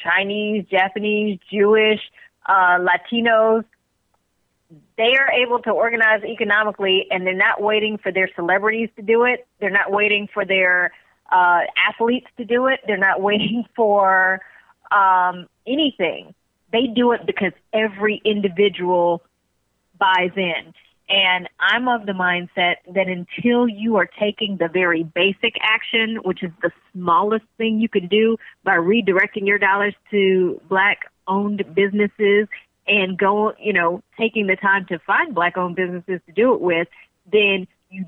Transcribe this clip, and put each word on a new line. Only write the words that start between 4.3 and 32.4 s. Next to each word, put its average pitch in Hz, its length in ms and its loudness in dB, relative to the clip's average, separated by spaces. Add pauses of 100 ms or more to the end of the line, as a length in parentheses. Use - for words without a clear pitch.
they 233 180 2
are 269 160 0
able 240 300 0
to 233 80 -2
organize 220 540 2
economically, 208 840 -2
and 185 160 -4
they're 185 80 0
not 202 280 0
waiting 214 340 0
for 190 160 -6
their 185 220 0
celebrities 202 600 -2
to 226 60 -18
do 226 220 2
it. 247 220 -2 (140)
They're 196 100 -2
not 190 200 -2
waiting 208 420 -2
for 202 120 -4
their, 180 480 0 (400)
uh, 175 280 4 (280)
athletes 233 380 -2 (100)
to 247 80 -12
do 240 220 0
it. 262 200 0
They're 208 120 0
not 190 240 2
<laughs> - 0 -
waiting 208 420 0 (100)
for, 190 680 2 (500)
um, 185 580 2 (180)
anything, 196 680 -4 (380)
they 247 140 0
do 240 260 2
it 175 140 -4
because 190 260 -4 (200)
every 214 520 -2
individual 180 1000 0 (760)
buys 185 380 2
in. 165 380 -4 (340)
And 185 400 0 (120)
I'm 214 260 0
of 233 200 -2
the 202 60 -4
mindset 180 640 -2 (180)
that 190 140 0
until 240 600 0
you 214 280 -2
are 180 120 0 (100)
taking 208 380 -4
the 170 120 -2
very 170 340 0
basic 190 580 -2
action, 226 640 -2
which 185 180 -4
is 180 80 -8 (120)
the 175 80 -2 (220)
smallest 185 520 0 (140)
thing 220 220 0
you 226 80 0
can 180 200 -2
do 220 300 2 (260)
by 190 120 2
redirecting 196 680 0
your 202 120 2
dollars 202 360 0 (160)
to 190 580 2
Black-owned 196 920 -2 (120)
businesses 202 760 2 (400)